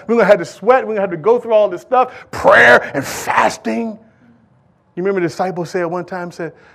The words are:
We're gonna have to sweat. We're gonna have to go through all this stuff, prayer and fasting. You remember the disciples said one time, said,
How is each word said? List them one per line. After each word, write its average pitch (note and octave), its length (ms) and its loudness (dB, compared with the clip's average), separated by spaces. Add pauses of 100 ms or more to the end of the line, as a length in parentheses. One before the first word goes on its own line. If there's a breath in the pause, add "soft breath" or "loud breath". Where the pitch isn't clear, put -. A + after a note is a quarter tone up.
We're A3+ 80 0
gonna A3 100 4
have G3 140 6
to E3+ 60 -8
sweat. A#3+ 400 2
We're G#3+ 100 -6
gonna G3+ 60 -2
have G3 100 -2
to E3+ 60 -6
go A3 220 2
through A#3 140 -4
all G#3 160 4
this F3 120 -10
stuff, - 300 0 (200 loud breath)
prayer A#3+ 500 4 (140 loud breath)
and - 100 -4
fasting. - 920 -4 (960 soft breath)
You F3+ 80 -6
remember G3 180 0
the E3+ 60 0
disciples F3+ 420 -6
said F3+ 160 -4
one E3+ 200 -6
time, F3 260 -10
said, D#3+ 220 -10 (220 soft breath)